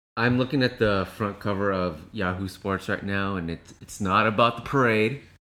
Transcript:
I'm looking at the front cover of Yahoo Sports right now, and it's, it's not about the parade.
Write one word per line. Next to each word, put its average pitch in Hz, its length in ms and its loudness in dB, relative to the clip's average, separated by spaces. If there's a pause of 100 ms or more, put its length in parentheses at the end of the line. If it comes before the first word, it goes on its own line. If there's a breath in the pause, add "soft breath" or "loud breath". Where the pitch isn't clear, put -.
(180)
I'm 123 200 2
looking 127 260 0
at 123 160 0
the 101 260 2 (120)
front 101 220 -4
cover 101 340 0
of 90 260 -2 (140)
Yahoo 92 340 -2
Sports 95 400 -4
right 101 160 -2
now, 98 320 -2
and 85 160 -4
it's, - 300 -12
it's - 180 -16
not 104 280 4
about 117 280 4
the 117 60 -12
parade. 117 580 2 (320)